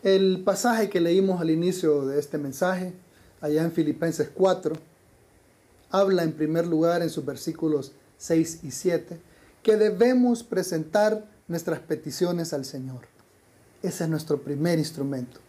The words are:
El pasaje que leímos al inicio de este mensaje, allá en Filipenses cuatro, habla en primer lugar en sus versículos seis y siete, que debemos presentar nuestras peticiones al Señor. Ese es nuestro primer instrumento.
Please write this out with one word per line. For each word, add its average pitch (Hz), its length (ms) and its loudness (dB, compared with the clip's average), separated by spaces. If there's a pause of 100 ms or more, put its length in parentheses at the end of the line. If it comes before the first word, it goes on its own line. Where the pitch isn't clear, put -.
El 190 440 4
pasaje 220 440 2
que 175 120 0
leímos 180 400 2
al 165 80 -2
inicio 160 560 2
de 139 140 0
este 147 180 -6
mensaje, 180 560 -2 (480)
allá 156 220 0
en 165 80 0
Filipenses 160 640 -2
cuatro, 185 420 0 (1120)
habla 190 340 4
en 160 80 0
primer 156 340 0
lugar 170 360 2
en 165 80 -2
sus 151 160 -6
versículos 147 680 -4 (260)
seis 165 440 0
y 143 80 -12
siete, 170 500 -4 (440)
que 214 140 4
debemos 233 680 4
presentar 185 840 0 (200)
nuestras 165 320 -4
peticiones 165 760 -4
al 139 120 -4
Señor. 131 360 -12 (800)
Ese 175 220 -4
es 160 80 -2
nuestro 151 300 -2
primer 151 360 0
instrumento. 139 720 -4